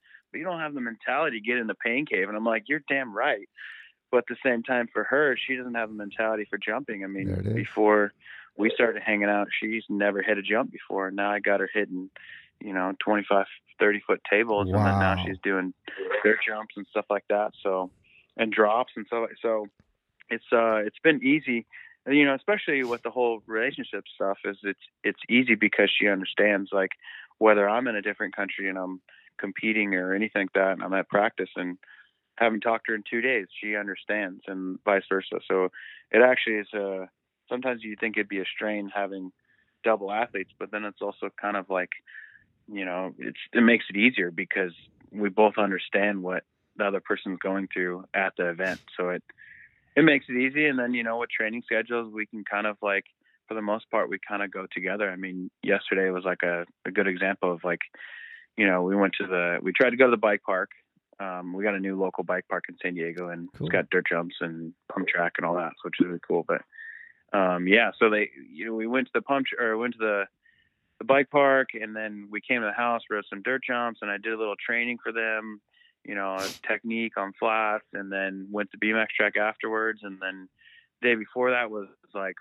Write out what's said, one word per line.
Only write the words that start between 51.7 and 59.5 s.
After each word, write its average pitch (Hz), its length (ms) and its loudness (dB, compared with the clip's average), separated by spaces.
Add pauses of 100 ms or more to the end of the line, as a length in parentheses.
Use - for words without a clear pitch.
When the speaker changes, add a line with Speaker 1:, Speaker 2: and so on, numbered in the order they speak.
Speaker 1:
we 107 120 -4
can 107 240 -12
kind 107 180 -2
of, 104 140 -4
like, 98 240 0 (420)
for 113 80 -6
the 107 60 -4
most 107 280 -2
part, 107 200 0
we 98 160 -4
kind 104 180 -4
of 95 80 -6
go 95 200 -8
together. 95 380 -4
I 92 60 -8
mean, 92 340 -8 (140)
yesterday 98 480 2
was, 90 120 -2
like, 90 200 -2
a, 87 220 0 (200)
a 92 60 -6
good 98 160 0
example 95 440 0
of, 85 120 -4
like, 87 180 -2 (720)
you 107 120 4
know, 90 160 4
we 95 120 2
went 98 240 4
to 98 80 -4
the, 87 340 0